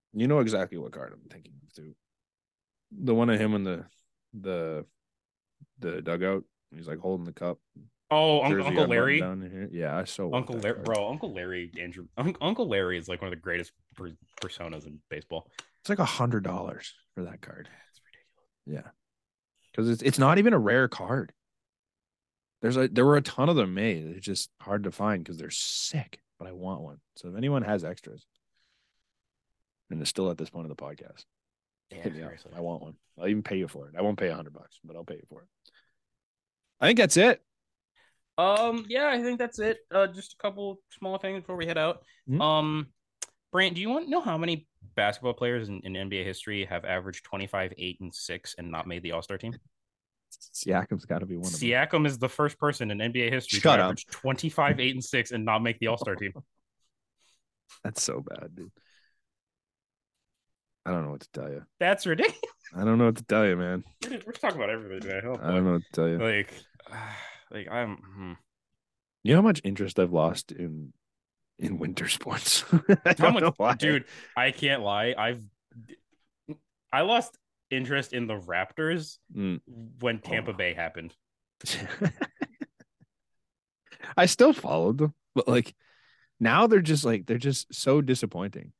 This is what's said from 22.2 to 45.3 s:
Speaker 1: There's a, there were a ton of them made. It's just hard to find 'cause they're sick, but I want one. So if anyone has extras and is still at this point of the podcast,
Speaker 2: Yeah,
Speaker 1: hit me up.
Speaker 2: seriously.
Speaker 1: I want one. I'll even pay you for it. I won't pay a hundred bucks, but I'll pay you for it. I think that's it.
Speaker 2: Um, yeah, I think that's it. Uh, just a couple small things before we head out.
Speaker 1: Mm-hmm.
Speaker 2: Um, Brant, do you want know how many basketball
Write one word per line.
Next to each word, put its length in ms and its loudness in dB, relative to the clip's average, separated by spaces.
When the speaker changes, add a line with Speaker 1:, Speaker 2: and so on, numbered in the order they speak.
Speaker 1:
There's 140 2
a, 100 4
there 180 4
were 120 10
a 60 4
ton 260 2
of 80 4
them 180 2
made. 320 0
It's 180 -12
just 260 -6
hard 240 -2
to 80 -4
find 340 -2
'cause 100 -12
they're 140 -12
sick, 680 -6
but 80 -14
I 60 -14
want 280 -8
one. 180 -14
So 120 -16
if 80 -10
anyone 260 0
has 220 0
extras 400 -12
and 100 -6
is 80 -4
still 220 -2
at 80 -6
this 100 -10
point 220 -12
of 40 -12
the 80 -18
podcast, 420 -18
Speaker 2:
Yeah, 120 -20
Speaker 1:
hit 120 -8
me 80 -14
up. 60 -12
Speaker 2:
seriously. 280 -20
Speaker 1:
I 40 -10
want 220 -6
one. 120 -16
I'll 100 -6
even 140 0
pay 160 -4
you 100 -4
for 200 -16
it. 100 -18
I 40 -2
won't 160 0
pay 100 -2
a 80 -2
hundred 180 -12
bucks, 300 -20
but 120 -20
I'll 80 -14
pay 120 -14
you 120 -20
for 140 -20
it. 60 -20
I 60 4
think 140 6
that's 160 6
it. 260 8
Speaker 2:
Um, 500 2
yeah, 200 0
I 140 2
think 180 -2
that's 180 -4
it. 200 0
Uh, 160 4
just 280 -10
a 20 -20
couple 440 -6
small 260 -6
things 220 -6
before 160 -10
we 100 -4
head 120 -2
out. 260 0
Speaker 1:
Mm-hmm. 100 2
Speaker 2:
Um, 460 2
Brant, 220 2
do 60 -6
you 100 -4
want 180 -4
know 120 0
how 180 -2
many 280 -4
basketball 380 0